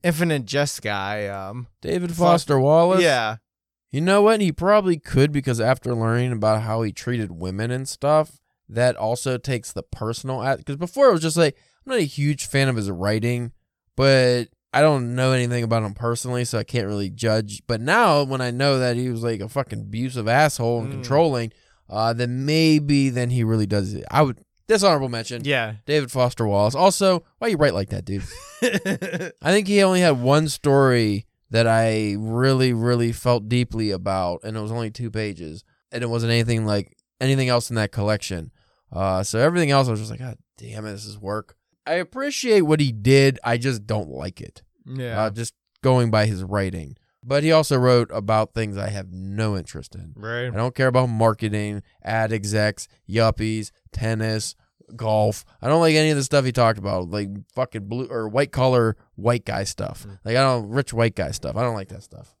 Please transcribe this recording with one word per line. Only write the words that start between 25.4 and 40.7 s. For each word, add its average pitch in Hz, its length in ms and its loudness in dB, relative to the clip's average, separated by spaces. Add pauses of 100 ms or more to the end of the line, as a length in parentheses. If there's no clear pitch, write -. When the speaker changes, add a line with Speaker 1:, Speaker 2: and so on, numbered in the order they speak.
Speaker 1:
Yeah. 120 300 -2 (120)
Speaker 2:
David 143 260 0
Foster 123 340 0
Wallace. 104 300 2
Also, 185 480 4 (140)
why 233 100 -2
you 202 80 0
write 143 180 4
like 98 140 -2
that, 95 160 -6
dude? 95 180 -4 (200)
Speaker 1:
<laughs> - 200 -8
Speaker 2:
I 190 880 -4
think 202 160 2
he 202 160 4
only 185 180 4
had 151 200 4
one 147 280 2
story 123 760 2 (240)
that 113 160 2
I 110 520 2
really, 127 540 2
really 117 380 2
felt 113 380 -2
deeply 117 420 -2
about, 92 540 -4
and 110 120 -8
it 110 40 -6
was 107 100 -8
only 113 220 -6
two 117 180 -8
pages, 90 540 -8 (260)
and 123 140 -6
it - 20 -4
wasn't 117 240 -2
anything 117 340 2
like, 104 320 -4 (240)
anything 131 280 0
else 120 220 0
in 117 60 -4
that 107 140 -2
collection. 101 600 -4 (400)
Uh, 95 320 -2
so 110 160 -2
everything 160 320 2
else, 135 160 4
I - 40 -2
was 107 80 -4
just 110 120 -10
like, 117 80 -14
"God 127 160 -12 (220)
damn 110 280 -14